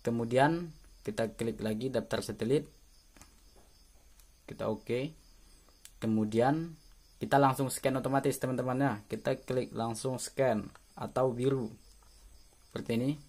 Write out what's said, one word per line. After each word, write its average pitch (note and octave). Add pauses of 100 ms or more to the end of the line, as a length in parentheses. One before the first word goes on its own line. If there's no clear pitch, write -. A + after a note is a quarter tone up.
Kemudian C3 (320)
kita A2
klik A2+
lagi A2
daftar A2+
satelit. B2 (1800)
Kita G#2+
oke. B2 (880)
Kemudian A2+ (480)
kita B2
langsung C3+
scan C3
otomatis, C3+
teman-teman B2+
ya. C#3 (200)
Kita B2
klik B2+
langsung A2+
scan A#2+ (320)
atau B2+
biru. B2+ (1040)
Seperti A2+
ini. B2+ (180)